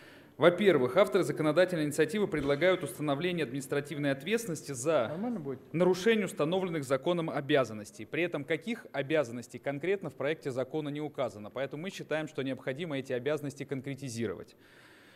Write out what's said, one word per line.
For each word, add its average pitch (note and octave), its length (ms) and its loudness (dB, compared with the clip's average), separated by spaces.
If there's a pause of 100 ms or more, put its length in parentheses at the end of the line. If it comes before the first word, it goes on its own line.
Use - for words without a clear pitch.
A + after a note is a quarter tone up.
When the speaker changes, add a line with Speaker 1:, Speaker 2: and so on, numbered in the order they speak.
(360)
Speaker 1:
Во-первых, E3 600 6
авторы G3+ 260 6
законодательной D#3 600 2
инициативы D#3 420 2
предлагают D3+ 560 2
установление D3+ 600 -2
административной C#3+ 680 -2
ответственности D#3 600 -4
за C3 360 2
Speaker 2:
Нормально G#3 300 -4
будет? C#3 360 -8
Speaker 1:
нарушение F#3 500 4
установленных E3 600 -2
законом D#3+ 440 0
обязанностей. B2 800 0
При D3+ 160 -2
этом E3 220 -2
каких E3 480 -4
обязанностей C3+ 680 -2
конкретно E3 500 -2
в B2 60 -10
проекте D3 360 -2
закона C3 380 -4
не C#3+ 120 -6
указано. G#2+ 500 -6
Поэтому C#3 320 -6
мы F#3+ 80 -8
считаем, D#3 360 -4
что D3 140 -8
необходимо C3+ 580 -4
эти C3 140 -4
обязанности C#3 520 -2
конкретизировать. B2 920 -6 (600)